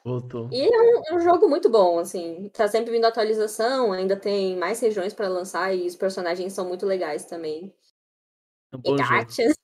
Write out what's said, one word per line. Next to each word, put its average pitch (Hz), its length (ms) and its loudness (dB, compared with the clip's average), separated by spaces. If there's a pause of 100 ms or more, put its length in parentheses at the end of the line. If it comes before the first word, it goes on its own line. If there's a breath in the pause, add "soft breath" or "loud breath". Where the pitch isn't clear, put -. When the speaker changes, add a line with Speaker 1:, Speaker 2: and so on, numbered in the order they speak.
Speaker 1:
Voltou. 123 480 -6
Speaker 2:
E 247 80 -4
é 440 220 4
um, 466 240 6
é 320 80 -4
um 349 60 0
jogo 349 280 4
muito 349 220 2
bom, 180 300 6
assim, 175 520 -8
tá 220 160 0
sempre 226 220 0
vindo 226 140 2
atualização, 220 880 0
ainda 190 240 0
tem 196 400 -2
mais 180 240 -4
regiões 208 340 0
pra 202 140 -4
lançar 185 460 -4
e 180 120 -2
os 175 100 -6
personagens 185 560 -4
são 185 160 -6
muito 185 160 -6
legais 170 420 -2
também. 165 460 -10 (1000)
Speaker 1:
É 135 40 -14
um 127 40 -12
bom 135 160 0
Speaker 2:
E - 20 0
Speaker 1:
jogo. 127 120 0
Speaker 2:
gachas. 226 540 2